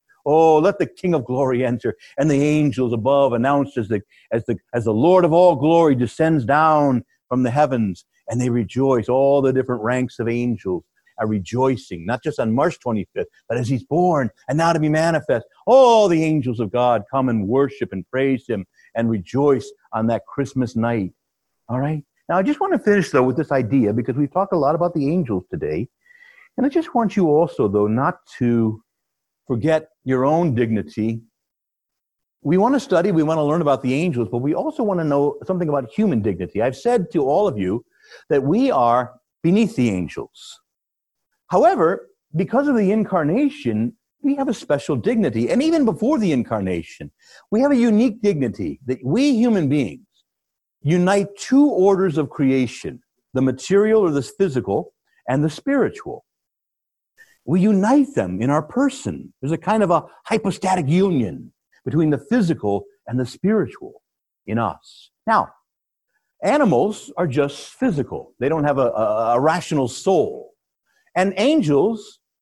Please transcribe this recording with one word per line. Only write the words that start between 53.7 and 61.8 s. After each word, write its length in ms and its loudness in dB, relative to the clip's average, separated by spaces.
or 80 2
the 120 -2
physical 720 -2
and 140 0
the 80 0
spiritual. 720 -4
We 160 0
unite 540 2
them 260 -4
in 100 0
our 120 2
person. 800 -4
There's 120 -4
a 60 -4
kind 240 0
of 80 0
a 140 2
hypostatic 640 -2
union 640 0